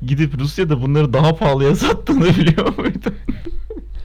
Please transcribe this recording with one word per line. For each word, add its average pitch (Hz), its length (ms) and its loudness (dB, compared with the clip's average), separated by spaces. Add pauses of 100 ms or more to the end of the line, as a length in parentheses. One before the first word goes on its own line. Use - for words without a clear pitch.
gidip 139 340 0
Rusya'da 147 420 -2
bunları 143 300 2
daha 147 240 4
pahalıya 139 400 2
sattığını 277 480 0
<laughs> 180 140 4
biliyor - 400 2
muydun? - 360 -4 (920)